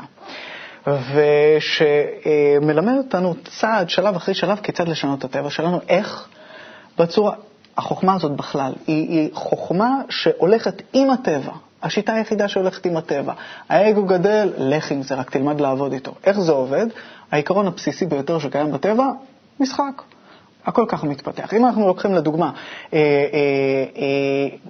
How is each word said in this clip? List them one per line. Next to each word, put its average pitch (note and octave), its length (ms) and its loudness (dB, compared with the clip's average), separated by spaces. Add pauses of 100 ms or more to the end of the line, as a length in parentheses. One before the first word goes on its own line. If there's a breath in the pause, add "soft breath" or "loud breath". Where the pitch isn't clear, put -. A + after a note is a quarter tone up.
(880 loud breath)
ושמלמד D3 2000 2
אותנו F#3 360 -2 (260)
צעד, G#3+ 300 0
שלב F#3+ 260 0
אחרי F#3+ 180 -4
שלב, G3 300 -2
כיצד E3+ 240 -4
לשנות C#3+ 320 -2
את - 40 -10
הטבע C#3 260 -6
שלנו, E3 300 -2 (100)
איך? - 380 0 (720 loud breath)
בצורה, F#3 360 2 (440)
החוכמה - 360 0
הזאת D#3+ 180 -2
בכלל, C3+ 420 -4 (140)
היא, D#3 220 0
היא D#3 240 2
חוכמה B3 760 0
שהולכת G3 720 2 (120)
עם C4+ 160 6
הטבע. E3 420 -2 (320)
השיטה G#3 300 -2
היחידה G#3+ 340 0
שהולכת F#3 380 -2
עם F3 120 -2
הטבע. D3+ 360 -4 (360 loud breath)
האגו G3+ 360 4
גדל, F#3+ 520 2
לך C#3+ 340 0
עם C#3 100 -4
זה, C3 140 -6
רק C3 140 -6
תלמד D3 320 -2
לעבוד C3+ 320 0
איתו. - 200 -8 (100)
איך G3+ 160 2
זה E3 120 2
עובד? C#3 340 0 (460 loud breath)
העיקרון F#3 360 0
הבסיסי - 380 -4
ביותר D3+ 340 -2
שקיים C#3 320 -2
בטבע, G#3+ 340 2 (540)
משחק. C4+ 420 -4 (640 loud breath)
הכל G#3+ 220 0
ככה D#3+ 200 -4
מתפתח. - 460 -8
אם A#3 120 4
אנחנו G#3+ 220 2
לוקחים F#3+ 260 0
לדוגמה, D#3 380 0 (420 loud breath)
אה, D#3+ 60 2
אה, C#3 840 2 (120)
אה, C#3 600 -2 (120)